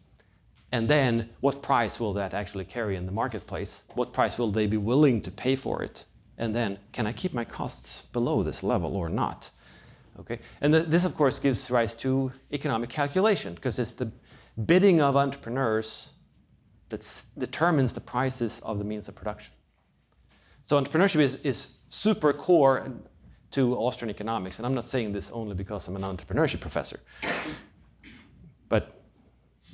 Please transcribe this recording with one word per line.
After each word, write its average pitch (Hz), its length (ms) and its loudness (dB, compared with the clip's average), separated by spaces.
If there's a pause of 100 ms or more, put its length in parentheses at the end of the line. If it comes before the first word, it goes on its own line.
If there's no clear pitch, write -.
(720)
And 113 160 0
then 127 420 2 (100)
what 139 220 0
price 120 380 0
will 107 140 0
that 98 200 -2
actually 98 300 -6
carry 107 320 -4
in 90 100 -4
the 92 60 -6
marketplace? 101 720 -6 (100)
What 123 180 0
price 117 260 0
will 117 120 0
they 107 160 2
be 104 100 2
willing 120 460 4
to - 80 -8
pay - 240 0
for - 280 -4
it? - 220 -10 (320)
And 113 180 -4
then 107 240 -2 (140)
can 113 140 -2
I 113 60 -2
keep - 200 -6
my 117 120 -2
costs - 580 -8 (100)
below 120 300 2
this 78 200 -4
level 92 340 0
or 85 120 -2
not?" - 420 -4 (680)
Okay? 113 220 -10 (200)
And 151 140 4
th-, 160 120 4
this, 170 180 4
of 156 100 0
course, 131 240 2
gives 135 320 0
rise 117 260 2
to 131 360 0 (200)
economic 131 380 -2
calculation, 147 680 0
'cause - 220 -4
it's 120 140 -2
the 113 180 -4 (460)
bidding 175 440 6
of 139 160 4
entrepreneurs 120 920 -2 (800)
that 110 120 -6
s-, - 260 -8 (100)
determines 147 560 2
the - 80 -8
prices 123 600 -2
of 107 180 -4
the 101 60 -4
means 104 240 -6
of 98 60 -14
production. - 400 -10 (1120)
So 143 160 2
entrepreneurship 160 400 2
is, 135 160 4
is - 400 -4 (120)
super 156 440 2
core 135 600 4 (580)
to 123 260 2
Austrian 117 340 -2
economics, 101 480 -4
and 117 80 -6
I'm 131 80 0
not 120 120 -4
saying 113 260 -2
this 98 180 -4
only 110 240 -6
because 98 340 -6
I'm 92 80 -6
an 95 60 -4
entrepreneurship 98 580 -2
professor, - 400 -6 (1700)
but - 320 -2 (720)